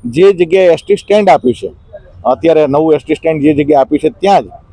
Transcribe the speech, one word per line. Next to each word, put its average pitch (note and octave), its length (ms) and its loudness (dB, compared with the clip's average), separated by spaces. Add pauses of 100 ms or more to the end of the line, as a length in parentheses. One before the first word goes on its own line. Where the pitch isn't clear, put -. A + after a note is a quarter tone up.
જે E3+ 280 2
જગ્યાએ F3 320 0
એસ E3 220 2
ટી G3 80 0
સ્ટેન્ડ G3+ 340 -2
આપ્યું B2+ 240 0
છે, - 200 -10 (520)
અત્યારે D3+ 420 0
નવું D#3 260 0
એસ C#3+ 140 -2
ટી D3+ 80 -2
સ્ટેન્ડ D#3+ 260 -4
જે D3+ 120 2
જગ્યાએ C#3+ 280 0
આપ્યું D3 180 -2
છે D#3 100 -2
ત્યાં F#3+ 320 0
જ F#2+ 80 -14 (240)